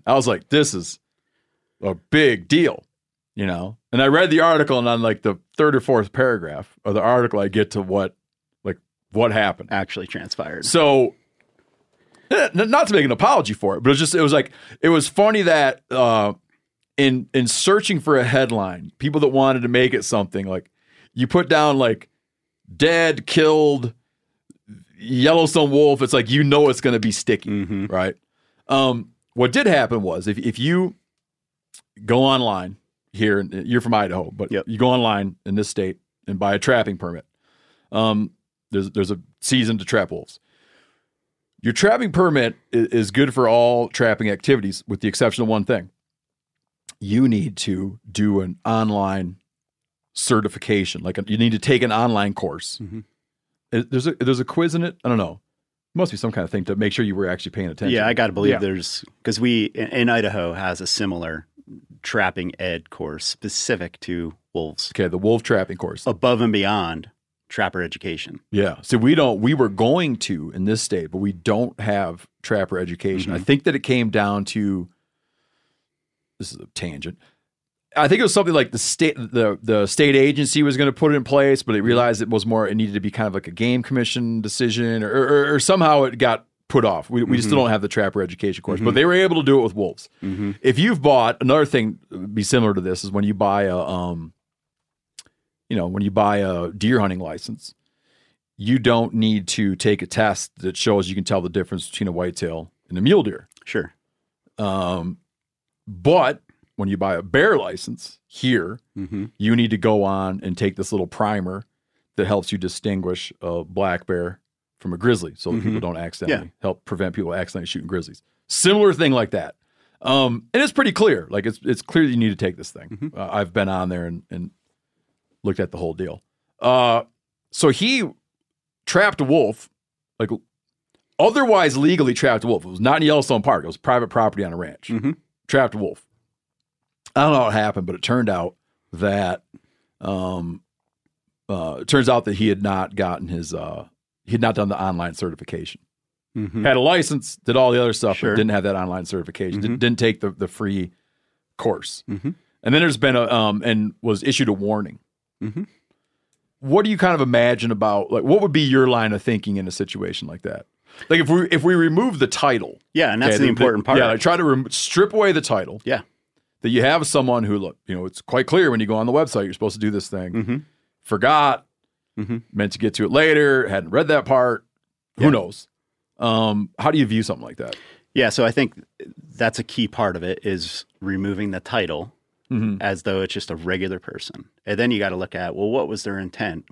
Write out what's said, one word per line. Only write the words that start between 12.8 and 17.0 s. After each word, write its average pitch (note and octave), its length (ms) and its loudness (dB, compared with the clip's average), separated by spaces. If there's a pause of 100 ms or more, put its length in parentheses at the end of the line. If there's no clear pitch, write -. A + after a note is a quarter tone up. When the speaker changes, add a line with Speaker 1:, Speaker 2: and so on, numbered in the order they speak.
Speaker 1:
to G#3 80 0
make D#3 100 6
an C3 60 2
apology D3 440 2
for G2 220 -2
it, - 60 -6
but B2 80 4
it - 40 8
was C#3 40 0
just, D#3 160 0
it E3+ 80 2
was C#3+ 100 4
like, C#3 200 2 (280)
it D#3+ 100 4
was D#3 180 4
funny G#3 340 4
that, D3+ 380 2 (100)
uh, A2+ 440 2 (640)
in, C3 380 2